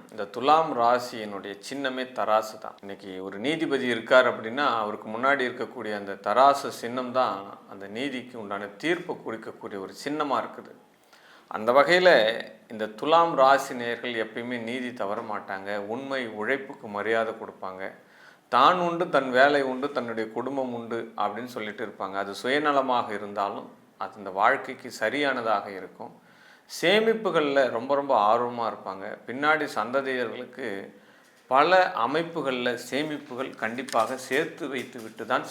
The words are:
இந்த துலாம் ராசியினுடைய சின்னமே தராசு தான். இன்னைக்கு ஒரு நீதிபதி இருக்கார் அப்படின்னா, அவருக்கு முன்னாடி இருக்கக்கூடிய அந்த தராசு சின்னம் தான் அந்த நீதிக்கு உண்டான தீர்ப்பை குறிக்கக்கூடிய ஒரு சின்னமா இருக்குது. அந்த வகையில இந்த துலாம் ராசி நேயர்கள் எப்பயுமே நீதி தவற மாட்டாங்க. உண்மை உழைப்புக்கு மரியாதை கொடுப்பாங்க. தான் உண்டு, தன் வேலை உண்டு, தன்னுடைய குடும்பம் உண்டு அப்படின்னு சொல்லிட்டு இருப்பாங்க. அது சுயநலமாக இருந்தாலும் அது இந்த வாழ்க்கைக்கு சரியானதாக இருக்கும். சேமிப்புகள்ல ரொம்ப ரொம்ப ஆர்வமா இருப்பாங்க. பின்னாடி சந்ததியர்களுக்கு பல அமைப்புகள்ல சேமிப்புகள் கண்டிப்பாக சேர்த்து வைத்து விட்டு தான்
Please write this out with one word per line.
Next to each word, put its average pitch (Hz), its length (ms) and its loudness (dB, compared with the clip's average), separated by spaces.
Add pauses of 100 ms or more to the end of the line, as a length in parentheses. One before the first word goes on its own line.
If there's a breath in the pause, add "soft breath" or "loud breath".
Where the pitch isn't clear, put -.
(120)
இந்த 107 140 -8
துலாம் 143 540 2
ராசியினுடைய 107 800 0
சின்னமே 131 440 -6
தராசு 110 540 0
தான். - 220 -12
இன்னைக்கு 95 440 -12
ஒரு 98 160 -10
நீதிபதி 139 460 -2
இருக்கார் 123 420 6
அப்படின்னா, 113 400 -2
அவருக்கு 107 420 -2
முன்னாடி 127 400 0
இருக்கக்கூடிய 113 460 -8
அந்த 98 180 -8
தராசு 127 540 4
சின்னம் 123 440 -6
தான் 110 320 0 (260)
அந்த 98 180 -14
நீதிக்கு 120 520 -8
உண்டான 101 260 -6
தீர்ப்பை 165 500 -4
குறிக்கக்கூடிய 110 640 -10
ஒரு 95 140 -10 (100)
சின்னமா 143 400 -2
இருக்குது. - 280 -14 (760 loud breath)
அந்த 110 240 -2
வகையில 139 680 6 (260)
இந்த 107 180 -6
துலாம் 160 500 2
ராசி 135 380 6
நேயர்கள் 120 400 -4
எப்பயுமே 117 460 -4
நீதி 120 340 -6
தவற 104 280 -4
மாட்டாங்க. 101 560 -6
உண்மை 123 500 -4
உழைப்புக்கு 117 600 -4
மரியாதை 110 460 0
கொடுப்பாங்க. 95 580 -10 (580 loud breath)
தான் 151 300 6
உண்டு, 170 300 0
தன் 135 220 2
வேலை 143 300 6
உண்டு, 131 300 -2
தன்னுடைய 113 400 -4
குடும்பம் 127 420 -4
உண்டு 117 440 -8
அப்படின்னு 104 280 -2
சொல்லிட்டு 107 400 -8
இருப்பாங்க. 101 280 -8
அது 98 220 -4
சுயநலமாக 131 800 2
இருந்தாலும் 104 580 -4 (260)
அது 98 200 -10
இந்த 98 120 -10
வாழ்க்கைக்கு 127 640 0
சரியானதாக 110 800 0
இருக்கும். 95 500 -14 (600 loud breath)
சேமிப்புகள்ல 170 880 4
ரொம்ப 127 260 -2
ரொம்ப 120 420 4
ஆர்வமா 120 360 -2
இருப்பாங்க. 98 440 -10 (100)
பின்னாடி 147 480 0
சந்ததியர்களுக்கு 123 1160 -4 (540 loud breath)
பல 175 480 6
அமைப்புகள்ல 135 840 0 (140)
சேமிப்புகள் 139 640 -6
கண்டிப்பாக 120 600 -2
சேர்த்து 156 500 -4
வைத்து 127 320 -8
விட்டு 110 260 -12
தான் 131 260 0